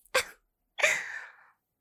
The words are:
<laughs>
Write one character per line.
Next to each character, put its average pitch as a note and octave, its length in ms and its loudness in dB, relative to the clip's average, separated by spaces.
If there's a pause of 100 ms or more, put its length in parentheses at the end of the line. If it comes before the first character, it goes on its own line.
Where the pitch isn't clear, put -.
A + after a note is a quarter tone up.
(120)
<laughs> - 1400 -2 (260)